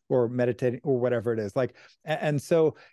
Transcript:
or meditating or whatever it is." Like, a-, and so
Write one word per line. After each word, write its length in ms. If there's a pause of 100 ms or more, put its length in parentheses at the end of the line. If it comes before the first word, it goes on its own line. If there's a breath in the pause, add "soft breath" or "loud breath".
or 200
meditating 560
or 160
whatever 320
it 80
is." 160
Like, 180 (320 soft breath)
a-, 180
and 160
so 360 (160 loud breath)